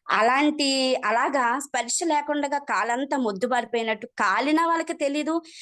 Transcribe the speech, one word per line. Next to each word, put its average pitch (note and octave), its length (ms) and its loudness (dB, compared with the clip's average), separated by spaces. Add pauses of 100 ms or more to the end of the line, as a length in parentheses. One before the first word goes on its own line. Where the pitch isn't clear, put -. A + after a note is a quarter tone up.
(120)
అలాంటి, C#4 580 2 (360)
అలాగా B3 400 0 (140)
స్పర్శ A#3+ 460 -4
లేకుండా D4 540 0 (120)
కాలంతా A#3+ 460 -2
మొద్దుబారిపోయినట్టు A3+ 920 -2 (160)
కాలినా C#4 440 2
వాళ్ళకి E4 380 -2
తెలీదు, D4 300 -2 (260)